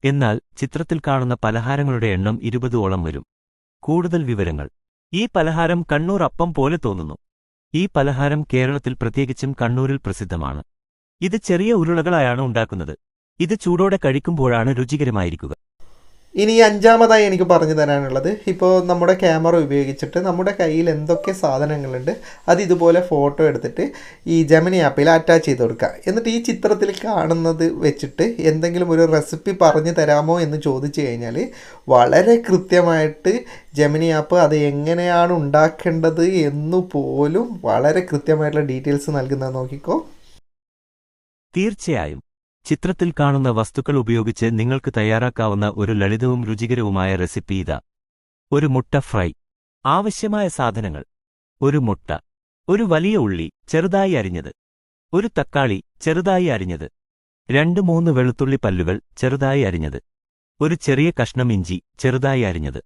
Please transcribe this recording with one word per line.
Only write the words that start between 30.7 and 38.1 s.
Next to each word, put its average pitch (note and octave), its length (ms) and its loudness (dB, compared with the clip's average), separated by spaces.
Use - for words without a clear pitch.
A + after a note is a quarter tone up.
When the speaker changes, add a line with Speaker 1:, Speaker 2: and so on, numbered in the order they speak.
Speaker 2:
കഴിഞ്ഞാൽ A#2+ 320 -6
വളരെ D#3+ 420 6
കൃത്യമായിട്ട് F3+ 840 2
ജെമിനി D#3 380 2
ആപ്പ് D3+ 260 2
അത് D3+ 120 4
എങ്ങനെയാണ് F3 680 0
ഉണ്ടാക്കേണ്ടത് D#3+ 840 2
എന്ന് D#3 320 -2
പോലും D3 520 0
വളരെ D3 420 2